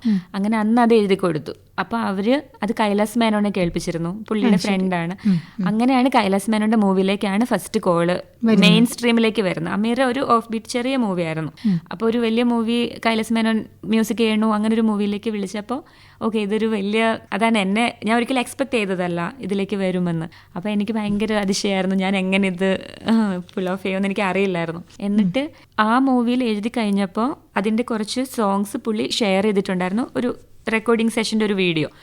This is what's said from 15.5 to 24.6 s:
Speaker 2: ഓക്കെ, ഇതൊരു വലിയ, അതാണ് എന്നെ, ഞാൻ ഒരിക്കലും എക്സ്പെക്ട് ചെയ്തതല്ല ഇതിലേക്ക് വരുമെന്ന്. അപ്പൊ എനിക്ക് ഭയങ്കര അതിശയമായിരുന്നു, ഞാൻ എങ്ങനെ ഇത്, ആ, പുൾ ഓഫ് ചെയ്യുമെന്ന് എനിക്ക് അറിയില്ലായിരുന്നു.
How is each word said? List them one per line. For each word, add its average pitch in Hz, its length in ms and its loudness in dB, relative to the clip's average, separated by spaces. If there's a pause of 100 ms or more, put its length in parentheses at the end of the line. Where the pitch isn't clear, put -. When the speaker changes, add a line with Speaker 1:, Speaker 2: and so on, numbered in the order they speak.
Speaker 2:
ഓക്കെ, 220 160 -2
ഇതൊരു 214 280 0
വലിയ, 220 520 0 (140)
അതാണ് 226 260 2
എന്നെ, 202 360 0 (100)
ഞാൻ 220 120 0
ഒരിക്കലും 240 240 0
എക്സ്പെക്ട് - 340 -4
ചെയ്തതല്ല 175 680 -2
ഇതിലേക്ക് 196 360 -4
വരുമെന്ന്. 180 500 -2 (300)
അപ്പൊ 185 140 -6
എനിക്ക് 208 220 -2
ഭയങ്കര 214 400 -2
അതിശയമായിരുന്നു, 190 640 0
ഞാൻ 190 200 0
എങ്ങനെ 190 320 2
ഇത്, 185 300 0 (280)
ആ, 214 300 2
പുൾ 180 320 -6
ഓഫ് 185 140 -4
ചെയ്യുമെന്ന് 196 260 -2
എനിക്ക് 196 120 -4
അറിയില്ലായിരുന്നു. 180 640 -2 (160)